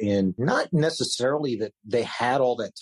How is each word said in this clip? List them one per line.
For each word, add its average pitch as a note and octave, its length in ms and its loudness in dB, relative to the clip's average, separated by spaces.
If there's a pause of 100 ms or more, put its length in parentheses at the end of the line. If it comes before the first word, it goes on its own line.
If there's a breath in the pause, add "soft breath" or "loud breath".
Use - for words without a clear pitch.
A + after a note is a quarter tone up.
and G2 360 2
not A3 340 0
necessarily D3 840 0
that G#2 180 -4 (100)
they A2+ 200 0
had B2 360 0
all B2 160 2
that G#2+ 260 -6